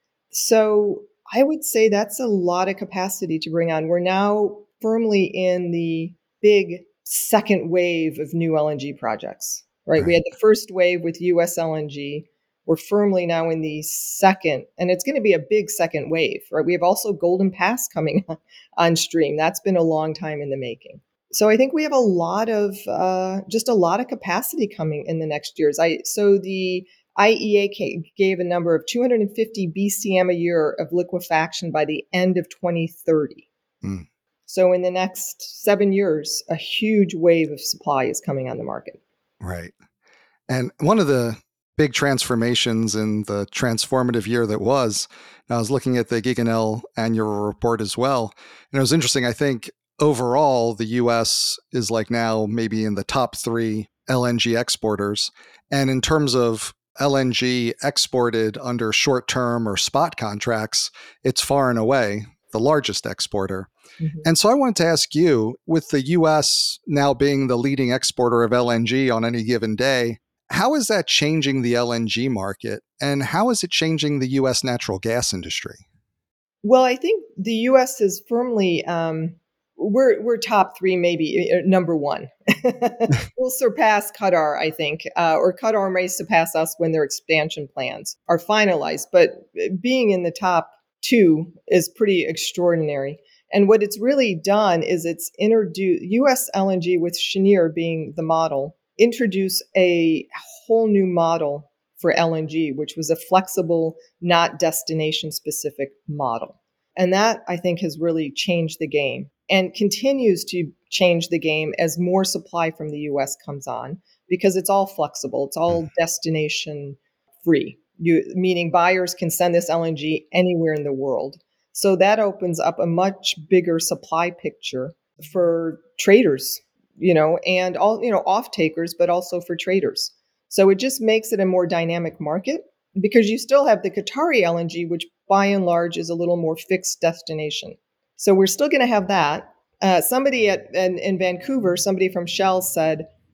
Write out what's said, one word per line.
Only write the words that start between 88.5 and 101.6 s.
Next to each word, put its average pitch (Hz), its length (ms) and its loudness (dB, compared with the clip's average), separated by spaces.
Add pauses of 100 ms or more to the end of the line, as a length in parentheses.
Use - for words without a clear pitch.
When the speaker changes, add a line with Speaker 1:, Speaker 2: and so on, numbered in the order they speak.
Speaker 1:
But, 175 180 8 (320)
uh, 90 60 -2 (120)
being 247 300 2
in 185 140 0
the 170 80 -2
top 175 400 0 (300)
two 175 440 4 (220)
is 175 280 4
pretty 196 320 2
extraordinary. 156 920 -2 (340)
And 202 160 6
what 214 140 6
it's 202 160 -6
really 240 440 2
done 196 380 2
is 165 240 -2
it's 165 340 -6
introduced 190 640 2
U 233 220 2
S 254 260 2
L 196 160 2
N 185 120 0
G, 180 160 0
with 175 200 -2
Cheniere 190 560 4
being 165 440 -4
the 165 60 -4
model, 160 520 0 (220)
introduce 202 640 2 (160)
a 170 500 2 (380)
whole 226 220 2
new 196 180 4
model 165 640 0 (280)